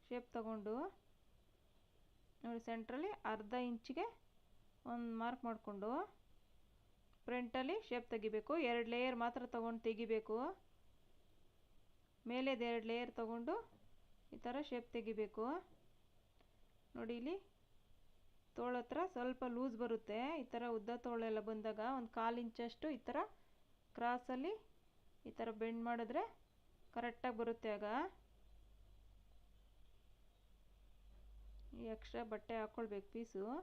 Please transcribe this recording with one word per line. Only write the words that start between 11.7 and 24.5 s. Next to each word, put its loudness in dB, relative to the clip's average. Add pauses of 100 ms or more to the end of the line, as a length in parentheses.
ಮೇಲೆದು 2
ಎರಡು 2
ಲೇಯರ್ 0
ತಗೊಂಡು 0 (800)
ಈ -10
ಥರ 0 (140)
ಶೇಪ್ -2
ತೆಗಿಬೇಕು. 0 (1500)
ನೋಡಿ, -2
ಇಲ್ಲಿ -2 (1200)
ತೋಳ 2
ಹತ್ರ -2 (160)
ಸ್ವಲ್ಪ 2 (140)
ಲೂಸ್ 2
ಬರುತ್ತೆ. 0 (240)
ಈ -2 (100)
ಥರ 0 (160)
ಉದ್ದ -4 (160)
ತೋಳೆಲ್ಲ 2 (100)
ಬಂದಾಗ 0 (180)
ಒಂದು -2
ಕಾಲು 4
ಇಂಚಷ್ಟು -2
ಈ -8
ಥರ 2 (800)
ಕ್ರಾಸಲ್ಲಿ 2 (760)